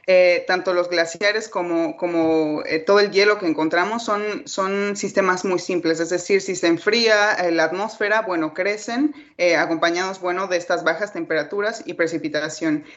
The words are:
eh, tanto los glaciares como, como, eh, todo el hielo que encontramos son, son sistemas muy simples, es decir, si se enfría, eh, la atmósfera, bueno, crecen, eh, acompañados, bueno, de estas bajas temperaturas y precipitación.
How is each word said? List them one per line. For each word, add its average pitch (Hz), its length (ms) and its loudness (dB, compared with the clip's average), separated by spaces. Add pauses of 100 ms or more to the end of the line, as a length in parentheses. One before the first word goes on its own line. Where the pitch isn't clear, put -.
eh, 180 400 6
tanto 185 260 0
los 175 160 0
glaciares 202 580 0
como, 165 480 -2
como, 160 720 0
eh, 160 140 -2
todo 202 180 4
el 208 140 2
hielo 202 260 4
que 185 80 -4
encontramos 175 580 0
son, 208 420 -4
son 202 500 -2
sistemas 190 480 0
muy 180 160 0
simples, 165 400 0
es 165 100 -2
decir, 185 320 0
si 196 140 -6
se 175 100 -2
enfría, 208 680 2
eh, 175 180 0
la 165 120 4
atmósfera, 208 580 0
bueno, 165 300 -4
crecen, 220 600 -2 (240)
eh, 170 180 4
acompañados, 170 640 0
bueno, 180 280 -2
de 180 100 0
estas 165 260 -2
bajas 170 300 -2
temperaturas 202 720 -4
y 175 80 -10
precipitación. 151 880 -4 (120)